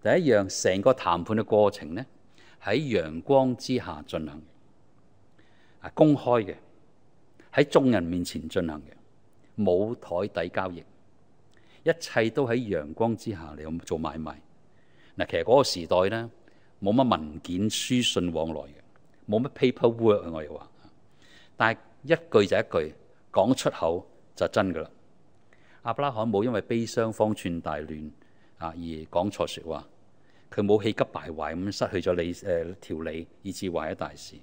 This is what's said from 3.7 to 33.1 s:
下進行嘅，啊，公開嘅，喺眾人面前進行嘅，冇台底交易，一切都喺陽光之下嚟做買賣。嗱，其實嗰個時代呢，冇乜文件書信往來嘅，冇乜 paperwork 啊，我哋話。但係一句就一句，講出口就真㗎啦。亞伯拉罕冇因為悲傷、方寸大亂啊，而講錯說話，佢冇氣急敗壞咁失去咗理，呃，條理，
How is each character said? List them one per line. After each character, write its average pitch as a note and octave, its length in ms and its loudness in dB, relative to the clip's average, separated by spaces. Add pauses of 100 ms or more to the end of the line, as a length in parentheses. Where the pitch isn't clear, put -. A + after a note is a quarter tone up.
下 D#2+ 280 -8
進 E2 240 -6
行 D2+ 100 -14
嘅， - 1500 -20
啊， E2+ 80 -12
公 D3+ 200 6
開 A#2+ 280 2
嘅， F#2 120 -8 (960)
喺 D3 160 2
眾 C#3 220 4
人 G2+ 140 2
面 F2 200 -4
前 D#2 240 -8
進 F2 220 -2
行 D2+ 140 -8
嘅， - 760 -20
冇 G#2 360 2
台 G2 320 -6 (160)
底 F2+ 60 -6
交 F#2+ 200 -4
易， E2+ 140 -12 (1000)
一 E3 180 2
切 A2+ 300 0
都 C#3 160 0
喺 A#2 80 -2
陽 F2+ 400 -4
光 A2+ 240 0
之 A2+ 140 -8
下 D#2+ 260 -10
嚟 D#2 220 -8
做 E2 180 -4
買 D#2 220 -6
賣。 D2+ 160 -10 (840)
嗱， F2+ 80 0
其 - 120 -4
實 E2+ 60 0
嗰 A#2 140 6
個 C#3 60 8
時 E2+ 240 -4
代 F#2+ 280 4
呢， A#2 160 -8 (480)
冇 G2+ 140 0
乜 B2+ 160 4
文 D#2 320 -2
件 F2+ 200 -4
書 A#2+ 420 0
信 F2+ 280 0
往 D#2+ 180 -2
來 D2+ 120 -6
嘅， D2+ 140 -16 (520)
冇 A2 140 0
乜 C#3 80 -4 (220)
paperwork A2+ 500 4
啊， E2+ 100 -10
我 D#2+ 120 -8
哋 D2 100 -12
話。 - 160 -16 (880)
但 A2+ 160 4
係 - 40 -6 (260)
一 D3+ 120 4
句 G#2+ 300 4
就 F#2 120 2
一 A2 40 4
句， D#2 340 -2 (360)
講 G#2+ 240 4
出 - 160 0
口 E2+ 360 -2 (280)
就 F2 140 0
真 G2 220 2
㗎 D#2+ 120 -6
啦。 - 80 -14 (920)
亞 A#2 120 -4
伯 C#3+ 80 -2
拉 C#3+ 80 0
罕 A2+ 200 -2
冇 G2+ 120 4
因 B2 80 0
為 G#2 100 0
悲 A#2 240 -2
傷、 A2+ 260 0
方 G#2+ 220 2
寸 E2+ 260 -4
大 D#2 180 -6
亂 D2+ 340 -10 (480)
啊， E2+ 100 -8
而 E2 80 -12 (320)
講 F2+ 220 0
錯 E2 160 -2
說 - 160 -12
話， D#2 240 -10 (640)
佢 G#2 100 -4
冇 G2+ 200 4
氣 G#2+ 120 0
急 - 100 -6
敗 - 280 -8
壞 D#2 240 -6
咁 F#2+ 160 -4
失 G2 300 -2
去 F#2 80 -2
咗 F2+ 40 4
理， F2 200 -2 (120)
呃， E2+ 300 -2
條 - 240 -10
理， D#2+ 280 -8 (140)